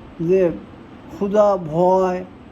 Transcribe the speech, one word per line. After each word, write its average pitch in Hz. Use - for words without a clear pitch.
যে 180
ক্ষুধা, 202
ভয়, 180